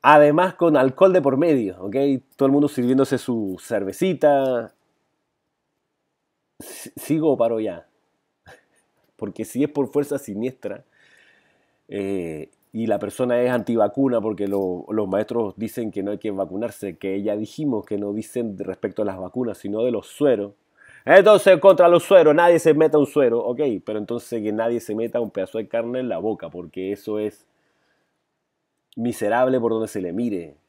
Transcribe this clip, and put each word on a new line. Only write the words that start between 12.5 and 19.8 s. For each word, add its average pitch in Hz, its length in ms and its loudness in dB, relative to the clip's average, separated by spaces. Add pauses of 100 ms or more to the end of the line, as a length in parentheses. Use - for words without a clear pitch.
y 110 140 -4
la 101 120 0
persona 123 420 -2
es 123 100 0
antivacuna 117 720 0
porque 101 260 -4
lo-, 95 420 -4
los 107 180 -2
maestros 104 500 -4
dicen 110 340 -8
que 98 120 -8
no 101 80 -6
hay 104 60 -8
que 107 140 -8
vacunarse, 98 680 -8
que 98 240 -6
ya 104 140 -4
dijimos 110 500 -6
que 104 120 -8
no 101 160 -6
dicen 110 440 -8
respecto 95 440 -8
a - 40 -2
las 92 120 -6
vacunas, 101 400 -8
sino 104 260 -6